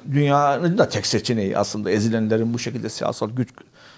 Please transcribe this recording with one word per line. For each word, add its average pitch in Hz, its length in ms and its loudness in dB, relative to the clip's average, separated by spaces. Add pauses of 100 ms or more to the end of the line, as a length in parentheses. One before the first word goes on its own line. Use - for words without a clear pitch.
(120)
Dünyanın 143 680 2
da - 100 4
tek - 180 -4
seçeneği 107 520 0
aslında 104 320 -2
ezilenlerin 110 640 2
bu 117 40 -2
şekilde 117 300 -6
siyasal 113 420 -4
güç 123 180 -2 (500)